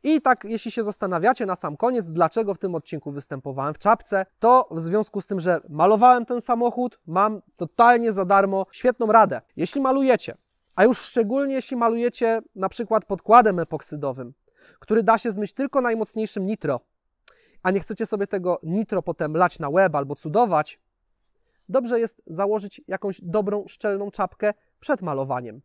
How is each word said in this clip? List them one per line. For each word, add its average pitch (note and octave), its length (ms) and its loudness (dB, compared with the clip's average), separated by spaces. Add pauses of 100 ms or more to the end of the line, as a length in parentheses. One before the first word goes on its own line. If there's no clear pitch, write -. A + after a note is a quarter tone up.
I D4+ 180 2
tak, B3+ 240 0
jeśli A3 260 -6
się A3+ 140 -4
zastanawiacie G3+ 640 -2
na F#3 100 -4
sam D3+ 200 -8
koniec, A3+ 340 -2
dlaczego F3 440 0
w - 40 -14
tym F#3 160 -6
odcinku D3+ 380 -10
występowałem C#3 640 -8
w - 40 -18
czapce, G3+ 480 0 (120)
to B3 320 6
w E3 100 -6
związku G3 400 -2
z - 60 -14
tym, G3 140 -4
że E3+ 280 0
malowałem A3 580 4
ten A#3+ 140 -4
samochód, A#3+ 680 -2
mam G3+ 360 -2 (140)
totalnie A#3 560 4
za F#3+ 120 -2
darmo G3 460 2
świetną A#3+ 420 -2
radę. F3 280 6 (160)
Jeśli A3 240 -4
malujecie, C4 560 0 (400)
a F#3+ 80 6
już B3 140 4
szczególnie C4 560 -2
jeśli C4 220 -6
malujecie A#3 680 0 (120)
na F#3+ 140 -6
przykład G#3+ 360 -2
podkładem G#3 540 4
epoksydowym, C#3 760 -8 (440)
który A3 240 0
da A3 160 4
się A#3 120 -4
zmyć G3+ 220 -6
tylko C4+ 280 -2
najmocniejszym A3 640 -4
nitro, D3 340 -4 (840)
a F#3 80 0
nie G3 100 0
chcecie G#3+ 260 -8
sobie G3+ 200 -4
tego F3+ 360 -2
nitro F#3 400 -4
potem D#3 340 -6
lać F3 220 0
na D3+ 100 -6
łeb F3 260 2
albo C#3 200 -4
cudować, E3 680 -2 (880)
dobrze A#3 320 0
jest - 260 -6
założyć G3+ 640 -4
jakąś F#3+ 320 -8
dobrą, G3+ 480 -2
szczelną G3+ 420 -4
czapkę G#3 440 -4 (260)
przed C#4+ 220 -4
malowaniem. C3+ 640 -6